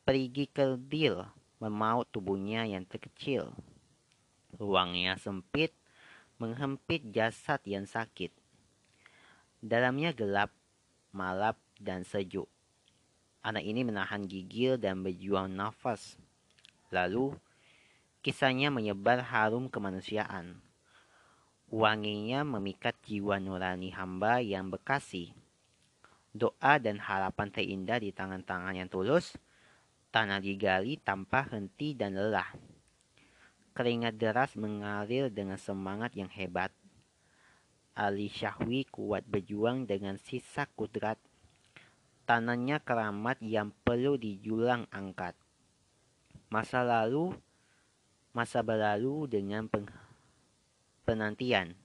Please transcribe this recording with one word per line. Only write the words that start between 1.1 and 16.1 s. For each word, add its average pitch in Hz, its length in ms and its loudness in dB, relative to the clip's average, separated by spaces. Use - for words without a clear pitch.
memaut 110 480 2
tubuhnya 101 560 -2
yang 95 240 -4
terkecil. - 640 -4
Ruangnya 92 640 2
sempit, 110 500 -2
menghempit 135 720 -4
jasad 113 560 0
yang 98 160 -2
sakit. 110 480 -6
Dalamnya 127 480 2
gelap, 101 400 2
malap, 98 480 0
dan 95 240 -6
sejuk. 95 480 -4
Anak 107 160 -2
ini 110 240 0
menahan 101 400 -2
gigil 104 560 0
dan 95 240 0
berjuang 95 480 -2
nafas. 107 640 -4